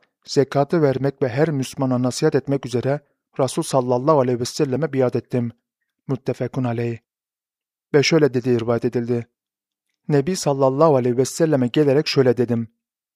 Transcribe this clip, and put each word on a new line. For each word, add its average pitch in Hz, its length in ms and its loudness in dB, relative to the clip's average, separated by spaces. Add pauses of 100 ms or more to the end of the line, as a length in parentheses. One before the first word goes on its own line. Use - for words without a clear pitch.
(260)
zekatı 143 560 0
vermek 135 400 0
ve 131 60 0
her 147 220 0
Müslümana 131 520 -4
nasihat 151 320 0
etmek 135 320 -2
üzere 123 340 -2 (380)
Resul 143 240 -2
sallallahu 131 580 2
aleyhi 123 200 0
ve 123 40 -6
selleme 139 480 -4
biat 127 240 0
ettim." 120 360 -4 (560)
Muttefekun 131 560 -4
aleyh. 117 340 -4 (960)
Ve 143 80 6
şöyle 147 320 2
dediği 120 260 0
rivayet 117 240 -2
edildi: 120 420 -4 (800)
"Nebi 151 280 0
sallallahu 139 600 2
aleyhi 123 200 0
ve 131 80 2
selleme 143 420 0
gelerek 143 420 2
şöyle 127 280 2
dedim: 117 320 -2 (480)